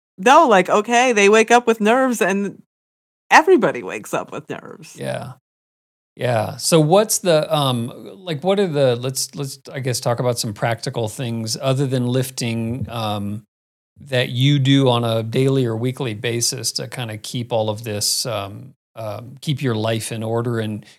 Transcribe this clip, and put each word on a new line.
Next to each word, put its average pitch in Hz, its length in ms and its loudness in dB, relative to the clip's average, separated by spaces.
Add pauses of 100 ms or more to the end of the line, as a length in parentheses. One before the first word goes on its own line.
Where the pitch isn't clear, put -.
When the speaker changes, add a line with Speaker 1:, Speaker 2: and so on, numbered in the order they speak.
(180)
Speaker 1:
know, 277 280 8
like, 190 240 6
okay, 240 420 4
they 202 160 4
wake 220 220 6
up 240 160 6
with 220 140 2
nerves, 240 420 2
and 196 400 -2 (680)
everybody 220 540 4
wakes 90 320 -8
up - 160 -6
with - 180 -12
nerves. - 480 -14
Speaker 2:
Yeah. 127 360 -8 (840)
Yeah. 113 440 -2
So - 220 2
what's 190 380 2
the, 160 340 0
um, 127 360 -2 (360)
like, 165 200 -8
what 196 160 2
are 190 80 0
the, 135 280 2
let's, 131 380 -6
let's, 143 240 -10 (140)
I 143 80 -8
guess, 123 180 -4
talk 123 220 -2
about 123 180 -2
some 110 160 -6
practical 117 540 -4
things 113 520 -6
other 135 280 0
than 123 180 0
lifting, 123 840 -4
um, 104 540 -6 (580)
that 127 300 -2
you 139 280 2
do 135 300 4
on 120 160 2
a 113 180 -2
daily 131 420 0
or 110 120 -2
weekly 123 380 -4
basis 117 580 -4
to 127 160 -8
kinda 113 300 -10
keep 120 340 -8
all 110 180 0
of 107 140 -8
this, 104 420 -4
um, 107 460 -8 (240)
um, 113 440 -12
keep 139 220 -4
your 123 140 0
life 113 340 -2
in 113 140 -8
order. 117 340 -2
And, 107 260 -6 (140)